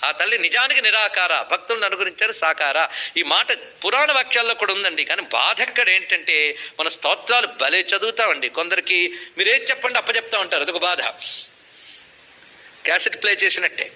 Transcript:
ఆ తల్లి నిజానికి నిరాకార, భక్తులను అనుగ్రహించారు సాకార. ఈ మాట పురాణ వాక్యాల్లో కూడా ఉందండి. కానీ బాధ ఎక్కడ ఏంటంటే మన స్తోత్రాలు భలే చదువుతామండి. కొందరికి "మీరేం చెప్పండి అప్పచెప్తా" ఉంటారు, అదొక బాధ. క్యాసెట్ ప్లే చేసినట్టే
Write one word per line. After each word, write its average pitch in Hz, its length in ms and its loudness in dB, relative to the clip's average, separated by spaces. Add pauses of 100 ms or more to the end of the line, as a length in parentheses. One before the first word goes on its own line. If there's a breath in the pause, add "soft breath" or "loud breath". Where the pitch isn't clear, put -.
ఆ 147 60 2
తల్లి 202 260 0
నిజానికి 247 440 2
నిరాకార, 202 600 2 (100)
భక్తులను 214 340 -2
అనుగ్రహించారు 196 460 -2
సాకార. 156 560 0 (300 loud breath)
ఈ 170 60 2
మాట 170 300 2
పురాణ 262 580 0
వాక్యాల్లో 233 420 2
కూడా 208 200 -2
ఉందండి. 175 320 -2
కానీ 185 160 -2
బాధ 170 400 0
ఎక్కడ 247 280 0
ఏంటంటే 165 680 2 (220 loud breath)
మన 160 80 0
స్తోత్రాలు 185 600 0
భలే 151 340 0
చదువుతామండి. 196 680 0
కొందరికి 175 720 0 (180 loud breath)
"మీరేం 240 240 2
చెప్పండి 254 360 -2
అప్పచెప్తా" 226 420 0
ఉంటారు, 170 220 0
అదొక 170 160 -2
బాధ. 175 240 0 (1800 loud breath)
క్యాసెట్ 185 380 0
ప్లే 208 100 4
చేసినట్టే 185 640 0